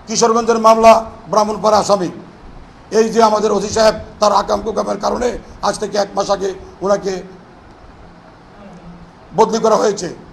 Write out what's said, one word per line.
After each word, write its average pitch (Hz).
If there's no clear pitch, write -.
কিশোরগঞ্জের 226
মামলা 226
ব্রাহ্মণপাড়া 208
আসামি, 190
এই 226
যে 226
আমাদের 214
ওসি 202
সাহেব 220
তার 208
আকাম 202
কুকামের 202
কারণে 214
আজ 202
থেকে 208
এক 196
মাস 196
আগে 196
ওনাকে 190
বদলি 220
করা 220
হয়েছে। 190